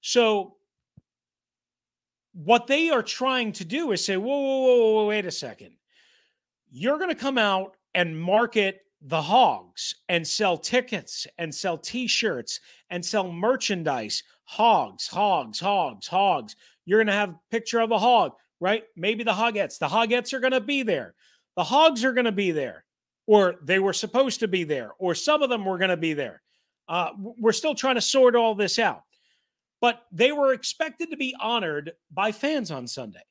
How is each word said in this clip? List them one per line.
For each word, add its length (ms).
So 540
what 360
they 200
are 140
trying 500
to 120
do 260
is 140
say, 120
"Whoa, 240
whoa, 200
whoa, 340
whoa, 120
wait 200
a 60
second. 400
You're 280
gonna 160
come 220
out 400
and 240
market 640
the 180
Hogs 760
and 180
sell 300
tickets 680
and 140
sell 240
T-shirts 840
and 160
sell 260
merchandise. 920
Hogs, 640
Hogs, 500
Hogs, 480
Hogs. 480
You're 160
gonna 120
have 180
a 100
picture 300
of 100
a 80
hog, 340
right? 240
Maybe 300
the 80
Hogettes. 460
The 100
Hogettes 440
are 80
gonna 200
be 220
there. 320
The 80
Hogs 400
are 80
gonna 200
be 200
there." 320
Or 360
they 180
were 120
supposed 480
to 80
be 160
there, 340
or 160
some 280
of 80
them 160
were 120
gonna 180
be 180
there. 280
Uh, 220
w-, 280
we're 140
still 220
trying 220
to 40
sort 360
all 180
this 240
out. 240
But 200
they 180
were 220
expected 580
to 60
be 240
honored 520
by 200
fans 380
on 160
Sunday. 440